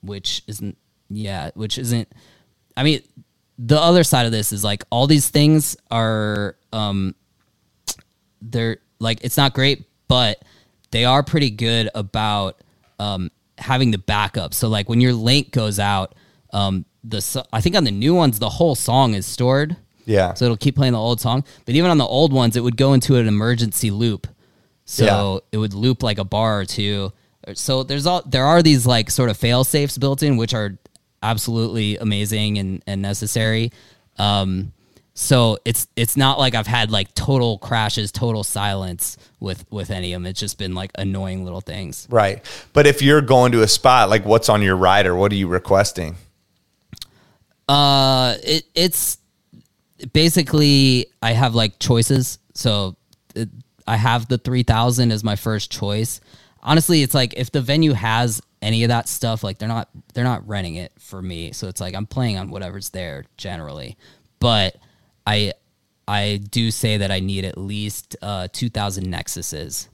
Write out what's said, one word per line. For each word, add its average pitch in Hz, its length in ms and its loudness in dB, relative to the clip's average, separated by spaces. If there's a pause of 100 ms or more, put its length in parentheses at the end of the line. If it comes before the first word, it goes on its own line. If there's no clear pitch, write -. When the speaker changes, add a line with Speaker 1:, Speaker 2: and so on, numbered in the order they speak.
Speaker 1:
which 98 460 -8
isn't, 104 300 -12 (320)
yeah, 98 440 -8
which 110 240 -6
isn't, 120 300 -2 (680)
I 131 80 -2
mean, 151 180 2 (580)
the 123 200 4
other 170 240 6
side 127 220 2
of 113 60 0
this 107 220 -2
is, 101 100 -4
like, 104 260 -4
all 120 160 2
these 143 240 4
things 151 460 4 (160)
are, 107 640 -2 (180)
um, 101 400 -2 (1300)
they're, 113 360 -4 (220)
like, 113 240 -2
it's - 140 -4
not 139 160 2
great, 135 320 0 (220)
but 123 360 2 (480)
they 117 140 0
are 135 180 4
pretty 143 260 0
good 113 460 -2
about, 104 640 -4 (380)
um, 98 320 -6 (260)
having 131 340 0
the 107 60 -2
backup. 101 560 -2
So, - 140 -2
like, 104 200 -2
when 120 140 2
your 127 120 4
link 120 380 0
goes 107 280 -2
out, 101 360 -2 (380)
um, 98 320 -2 (180)
the 113 180 -8
so-, - 300 -8
I 113 100 -2
think 175 140 0
on 190 80 2
the 117 80 0
new 110 220 0
ones, 143 260 2
the 110 100 -2
whole 165 260 0
song 123 380 2
is 98 120 -4
stored. 139 520 0 (280)
Speaker 2:
Yeah. 95 300 2
Speaker 1:
So 127 100 0
it'll 117 120 2
keep 139 180 0
playing 131 180 2
the 117 60 -2
old 113 200 -2
song. 127 240 -2 (220)
But 117 100 -2
even 175 160 4
on 165 60 6
the 131 80 4
old 143 280 2
ones, 120 220 4
it 123 60 0
would 120 160 -2
go 139 160 4
into 131 220 4
an 117 120 4
emergency 110 640 0
loop. 107 360 -2 (580)
So - 200 0
Speaker 2:
Yeah. 98 340 2 (120)
Speaker 1:
it 110 60 -4
would 107 160 -2
loop, 117 280 0
like, 107 160 -2
a 98 60 -4
bar 104 360 0
or 95 60 -4
two. 101 460 -4 (420)
So 131 300 -2
there's 139 220 -4
all, 180 200 0
there 131 200 2
are 170 160 6
these, 147 240 6
like, 120 260 2
sort 123 180 2
of 104 80 -2
fail 123 260 2
safes 143 340 -2
built 139 260 -2
in, 143 140 2
which 113 160 -2
are 104 240 -4 (460)
absolutely 110 760 -2
amazing 104 600 -2
and, 95 300 -6
and 98 140 -4
necessary. 110 680 -2 (460)
Um, 98 540 0 (420)
so 117 520 2
it's, - 300 -4
it's 117 200 -2
not 135 240 2
like 127 160 2
I've 107 120 -2
had, 110 240 0
like, 98 240 -4
total 120 420 0
crashes, 107 540 -4
total 113 320 -4
silence 98 760 -6 (220)
with, 95 320 -10
with 98 180 -8
any 90 240 -6
of 90 80 -8
'em. 90 40 -8
It's 92 140 -10
just 101 180 -8
been, 92 180 -8
like, 95 200 -8
annoying 95 480 -6
little 90 180 -10
things. 87 480 -14
Speaker 2:
Right. 104 360 2 (260)
But 147 140 6
if 143 160 6
you're 143 200 6
going 123 320 6
to 117 80 6
a 107 60 4
spot, 123 420 6
like, 104 160 2
what's 110 220 4
on 107 140 4
your 95 140 4
rider? 98 400 4
What 98 160 2
are 101 40 -2
you 98 120 0
requesting? 90 680 0 (1500)
Speaker 1:
Uh, 135 760 4
it, 156 200 -2 (120)
it's - 420 0 (960)
basically, 143 920 4 (140)
I 113 100 0
have, 117 240 2
like, 110 240 0
choices. 123 600 2 (140)
So 101 420 -2 (400)
it, 110 140 -8 (380)
I 117 100 0
have 117 300 0
the 127 100 0
three 127 260 -2
thousand 120 480 2
as 107 120 -4
my 107 120 -2
first 107 360 -4
choice. 107 480 -6 (420)
Honestly, 156 400 2
it's 131 120 0
like, 127 240 0
if 127 140 -6
the 143 100 0
venue 147 320 2
has 113 480 0 (200)
any 113 220 0
of 117 60 2
that 117 180 0
stuff, 113 360 -6
like, 98 140 -8
they're 107 100 -8
not, 113 220 -6 (240)
they're 120 100 -4
not 117 240 -4
renting 95 280 -6
it 87 240 -12
for - 220 -16
me. 85 320 -10
So - 140 -10
it's 92 140 -10
like, 92 140 -10
I'm 104 100 -8
playing 117 320 -4
on 95 120 -10
whatever's 95 400 -12
there 80 360 -12 (120)
generally. 76 600 -14 (420)
But 107 360 2 (500)
I, 104 280 -2 (540)
I 101 420 -2
do 113 220 -2
say 107 260 -2
that 98 140 -2
I 95 80 -2
need 95 260 -6
at 95 120 -10
least, 101 640 -10
uh, 98 300 -8
two 120 180 -6
thousand 98 380 -6
Nexuses. 80 880 -10